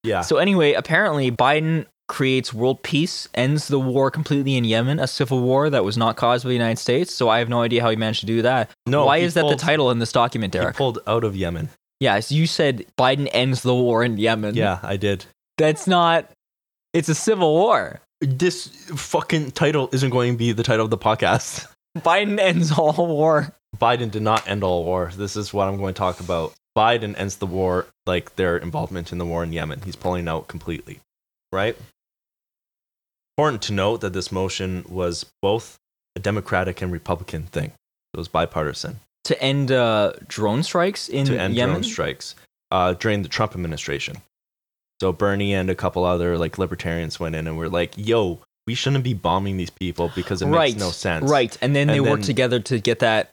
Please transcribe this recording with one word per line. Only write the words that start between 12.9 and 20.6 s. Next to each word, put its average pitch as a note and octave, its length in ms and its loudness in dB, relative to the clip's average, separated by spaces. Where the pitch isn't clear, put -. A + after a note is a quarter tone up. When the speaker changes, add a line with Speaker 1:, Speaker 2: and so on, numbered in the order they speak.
Speaker 2:
Biden C3+ 340 2
ends B2+ 300 0
the B2+ 120 2
war A#2+ 300 4
in A2+ 140 0
Yemen. G#2+ 360 0
Speaker 1:
Yeah, G2+ 280 0
I G2 140 -4
did. G2 280 -2
Speaker 2:
That's D3+ 300 0
not, E3+ 420 4
it's E3 160 0
a D#3 60 2
civil F3+ 400 2
war. E3+ 460 2
Speaker 1:
This C#3+ 460 0
fucking D3+ 580 -2
title D3 400 0
isn't C3 180 0
going B2 240 2
to A#2 40 -2
be A#2 140 2
the A2 120 -2